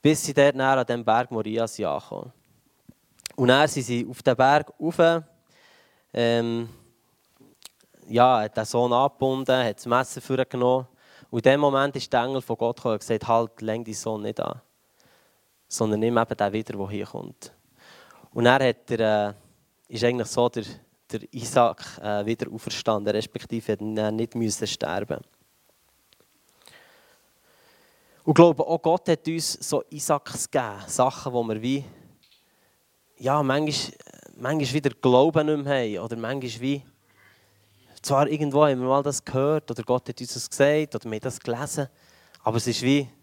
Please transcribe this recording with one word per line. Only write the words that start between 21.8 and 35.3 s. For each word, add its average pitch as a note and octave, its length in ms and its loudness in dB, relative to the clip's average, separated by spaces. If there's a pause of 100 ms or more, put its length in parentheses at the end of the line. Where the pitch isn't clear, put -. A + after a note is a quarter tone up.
äh, G#2 240 -2
wieder - 260 -4
auferstanden, G#2+ 640 -2
respektive - 560 -6
hat G#2 100 -2
er G#2+ 300 -2
nicht A2+ 240 -4
müssen A2 320 -2
sterben. - 540 -6 (3000)
Und D#3 80 0
ich C#3 40 4
glaube, E3 320 8
auch E3 140 -2
Gott E3+ 260 0
hat E3 200 0
uns D#3+ 260 -4
so - 360 -4
Isaacs - 640 -4
gegeben, G#2+ 360 -4
Sachen, C3 440 0
wo A#2+ 120 -2
wir A2 180 -4
wie, C3+ 240 -4 (1300)
ja, C3+ 240 0
manchmal, D3 520 -2 (420)
manchmal C#3 380 -4
wieder C#3 160 0 (120)
Glauben D3 440 4